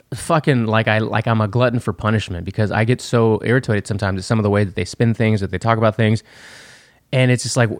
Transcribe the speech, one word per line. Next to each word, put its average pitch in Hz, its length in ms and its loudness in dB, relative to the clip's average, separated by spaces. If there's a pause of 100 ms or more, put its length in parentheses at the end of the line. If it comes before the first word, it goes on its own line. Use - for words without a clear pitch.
(140)
fucking 135 520 0
like 110 240 2
I, 107 100 2
like 110 280 -2
I'm 113 140 2
a 107 60 0
glutton 120 320 0
for 104 140 -4
punishment 101 520 -2
because 98 260 -2
I 110 120 0
get 120 180 0
so 113 420 2
irritated 113 440 0
sometimes 98 320 -4
at 90 60 -10
some 113 120 0
of 104 60 0
the 104 60 2
way 101 160 2
that 92 100 -8
they 95 100 -4
spin 117 280 0
things, 110 280 2
that 90 100 -4
they 92 60 -4
talk 113 200 0
about 110 180 2
things. 110 280 0 (880)
And 127 200 2
it's 123 120 0
just 120 120 -6
like, 117 140 2 (100)